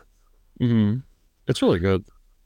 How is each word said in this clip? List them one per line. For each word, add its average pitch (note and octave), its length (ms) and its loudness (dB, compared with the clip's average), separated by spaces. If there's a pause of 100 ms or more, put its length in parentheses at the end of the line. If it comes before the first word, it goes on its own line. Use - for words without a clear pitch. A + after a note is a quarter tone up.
(600)
Mm-hmm. A#2 380 0 (480)
It's - 140 -2
really F3 180 2
good. F#2+ 240 0 (420)